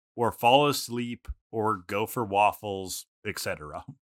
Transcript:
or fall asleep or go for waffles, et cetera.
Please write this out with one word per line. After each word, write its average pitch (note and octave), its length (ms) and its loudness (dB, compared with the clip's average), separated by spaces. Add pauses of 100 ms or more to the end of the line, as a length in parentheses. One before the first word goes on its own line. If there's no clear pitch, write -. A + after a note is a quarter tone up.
(140)
or A#2 160 0
fall C3 380 6
asleep A#2+ 600 -4 (220)
or G#2+ 280 0
go G2+ 260 -2
for A#2+ 220 -4
waffles, G2 800 0 (200)
et G2+ 120 -8
cetera. D#2 480 -8 (320)